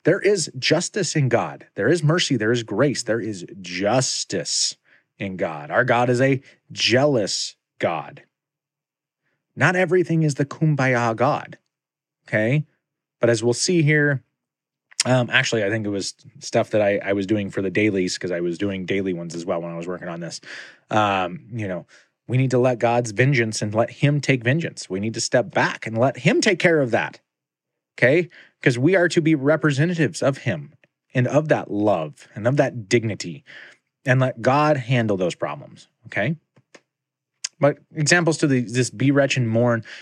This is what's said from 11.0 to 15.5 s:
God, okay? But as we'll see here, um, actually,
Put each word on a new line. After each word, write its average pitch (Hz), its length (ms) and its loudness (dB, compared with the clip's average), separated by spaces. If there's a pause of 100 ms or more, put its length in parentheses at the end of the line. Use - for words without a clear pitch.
God, 127 400 -2 (720)
okay? 120 380 0 (520)
But 117 120 2
as 113 120 0
we'll 120 120 2
see 175 260 0
here, 147 420 2 (840)
um, 123 240 2
actually, 117 340 0